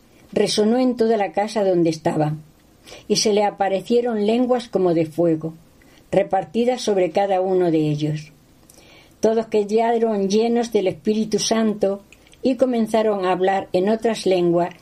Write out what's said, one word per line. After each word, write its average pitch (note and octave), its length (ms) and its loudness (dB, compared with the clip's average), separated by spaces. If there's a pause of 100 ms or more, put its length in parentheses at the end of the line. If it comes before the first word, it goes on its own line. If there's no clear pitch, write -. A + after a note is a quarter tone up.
(320)
resonó G#3+ 460 0
en B3+ 180 0
toda A3+ 220 0
la F#3+ 140 -2
casa G#3+ 320 -2
donde F3 260 2
estaban, D#3 540 -2 (640)
y G3+ 80 0
se G#3+ 180 2
le G#3 120 2
aparecieron G3+ 800 0
lenguas A#3+ 400 0
como F#3 260 0
de D#3+ 140 0
fuego, D#3+ 480 -2 (560)
repartidas G#3 720 0
sobre F#3+ 260 0
cada G3 320 0
uno F#3 300 0
de D#3 180 2
ellos. D3+ 420 -4 (880)
Todos A3+ 260 2
quedaron A3 800 0
llenos A#3 420 0
del G3 140 0
Espíritu G#3+ 540 -2
Santo G#3 640 0 (400)
y B3+ 140 0
comenzaron A3 680 0
a F#3 60 2
hablar F#3+ 420 0
en F#3 160 0
otras A3 380 -2
lenguas F3 540 2